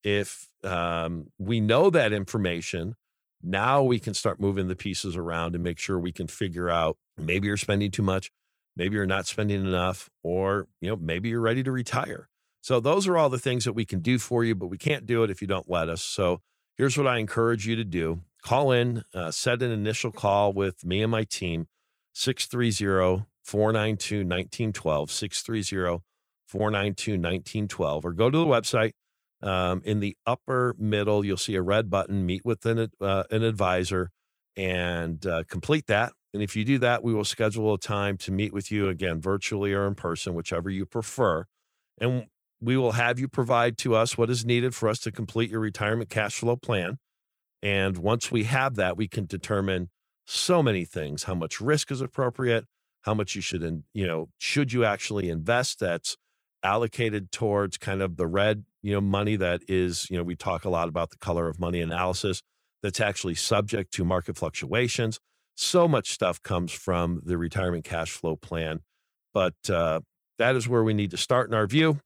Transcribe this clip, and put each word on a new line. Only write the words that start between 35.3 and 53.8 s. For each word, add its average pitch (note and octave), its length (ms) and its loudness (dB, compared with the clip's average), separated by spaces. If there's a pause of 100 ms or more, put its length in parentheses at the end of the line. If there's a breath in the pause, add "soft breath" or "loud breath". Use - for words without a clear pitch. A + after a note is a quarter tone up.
complete D3 420 -2
that. A2 260 2 (180)
And G3+ 100 -2
if G2 140 -4
you G#2+ 80 0
do C3+ 140 4
that, A#2+ 240 2
we A#2 100 0
will G#2 140 0
schedule G#2+ 480 0
a F#2+ 40 -2
time G2+ 400 -2
to - 140 -6
meet G2 220 -2
with G2+ 180 -6
you G2+ 160 2
again, F2 320 -2
virtually G2 540 0
or G2 120 2
in G2 100 -2
person, E2+ 360 -4
whichever E2+ 380 -4
you F#2+ 160 -4
prefer. G2+ 580 0 (560)
And B2 280 0 (300)
we B2 200 2
will B2 140 2
have A#2+ 260 2
you C3 100 -2
provide A#2+ 500 2
to A#2 160 2
us A2+ 220 4
what A#2 140 2
is A#2 160 0
needed A#2+ 280 2
for A2+ 140 0
us A2 120 0
to - 120 -6
complete A2+ 380 -2
your A2 100 -2
retirement G#2+ 480 -2
cash G#2 300 -2
flow A#2 180 2
plan. G#2 400 -2 (640)
And G2 380 0
once G#2+ 340 0
we A2+ 120 2
have C3 320 0
that, F#2 200 0
we G#2 120 -2
can G2+ 180 -4
determine F#2+ 640 -2 (360)
so - 360 2
many G2 240 2
things, D2+ 380 -6
how F#2+ 100 -4
much E2 260 -4
risk D3 300 0
is C3 100 -4
appropriate, B2 640 0 (380)
how G#2 100 0
much G#2 220 -2
you G2 80 -6
should, E2+ 200 -4
in-, E2 300 -4